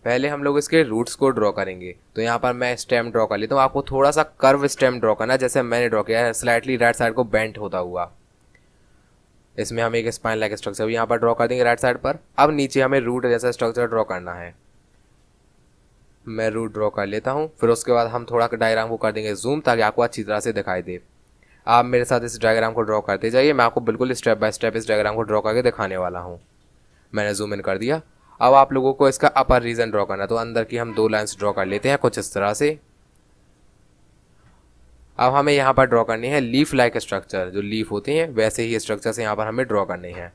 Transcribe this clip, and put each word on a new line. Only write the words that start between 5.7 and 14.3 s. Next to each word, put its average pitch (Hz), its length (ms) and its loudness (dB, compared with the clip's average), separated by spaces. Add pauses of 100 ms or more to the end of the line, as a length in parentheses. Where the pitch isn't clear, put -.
ड्रॉ 107 140 0
किया 113 220 0
है, 117 80 0
स्लाइटली 120 440 0
राइट 117 200 2
साइड 113 180 0
को 123 120 0
बेंट 110 320 -2
होता 98 200 -6
हुआ। 87 320 -6 (1500)
इसमें 113 260 -4
हम 117 140 0
एक 117 140 -2
स्पाइन 113 280 -4
लाइक 107 160 -2
स्ट्रक्चर 104 320 -6
भी 113 80 -2
यहाँ 113 120 0
पर 117 120 0
ड्रॉ 117 160 2
कर 117 120 0
देंगे 123 180 0
राइट 120 160 2
साइड 123 180 0
पर। 135 200 -4 (200)
अब 147 120 6
नीचे 139 320 0
हमें 135 180 4
रूट 123 260 -2
जैसा 120 240 2
स्ट्रक्चर 117 360 -2
ड्रॉ 110 180 0
करना 90 300 -8